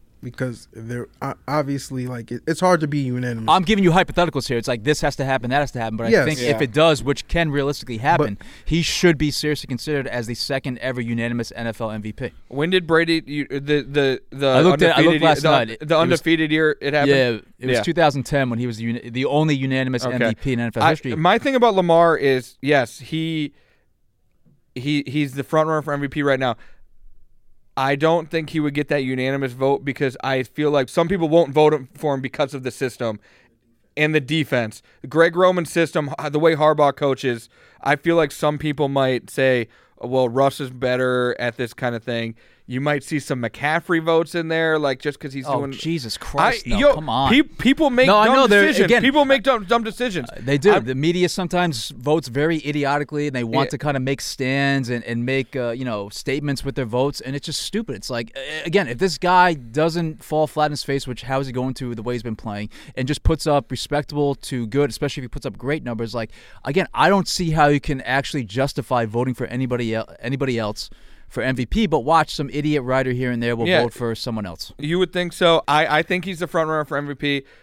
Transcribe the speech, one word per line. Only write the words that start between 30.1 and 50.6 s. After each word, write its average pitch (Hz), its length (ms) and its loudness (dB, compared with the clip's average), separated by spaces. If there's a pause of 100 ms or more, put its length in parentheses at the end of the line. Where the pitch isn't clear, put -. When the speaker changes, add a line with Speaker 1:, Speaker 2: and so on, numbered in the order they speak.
Speaker 3:
I 131 200 -2
feel 147 260 -2
like 139 200 2
some 170 180 0
people 165 200 0
won't 151 240 4
vote 151 220 6
him, 135 220 -4
for 147 180 -2
him 135 80 -4
because 131 320 -4
of 135 80 -8
the 127 80 -4
system 117 500 -4 (800)
and 151 160 2
the 151 80 2
defense. 127 600 -2 (260)
Greg 165 260 4
Roman's 180 360 2
system, 151 420 0 (100)
h-, 151 80 -4
the 143 80 0
way 165 140 6
Harbaugh 151 420 4
coaches, 131 540 -2 (320)
I 143 140 0
feel 170 200 0
like 160 160 2
some 151 280 -2
people 147 300 -2
might 131 420 0
say, 127 380 0 (280)
"Well, 127 320 0
Russ 135 300 2
is 139 100 -8
better 127 720 0
at 120 180 -4
this 120 160 -6
kind 120 220 -4
of 110 80 -10
thing." 117 320 -6 (300)
You 123 140 -6
might 147 240 -2
see 156 160 -4
some 131 220 -4
McCaffrey 156 600 -2
votes 165 340 2
in 170 120 -4
there, 160 320 0
like, 139 220 -2
just 147 180 -6
'cause 139 140 -12
he's 135 120 -10
Speaker 2:
Oh, 139 120 -2
Speaker 3:
doing 139 160 -6
Speaker 2:
Jesus 139 440 -6
Christ, 208 480 0
Speaker 3:
I, - 40 -6
Speaker 2:
no, 202 100 2
Speaker 3:
yo, 277 160 6
Speaker 2:
come 151 140 -6
on. 131 200 2
Speaker 3:
pe-, 269 120 6
people 277 480 2
make 254 180 4
Speaker 2:
No, 214 80 6
I 214 120 6
Speaker 3:
dumb 254 100 6
Speaker 2:
know 269 100 6
they're, 202 140 8
Speaker 3:
decisions. 294 240 4
Speaker 2:
again, 226 160 4
Speaker 3:
People 277 240 4
make 269 180 4
dumb, 226 220 2
dumb 233 180 2
decisions. 214 460 -4
Speaker 2:
Uh, - 100 -16
they 131 180 0
do. 170 140 6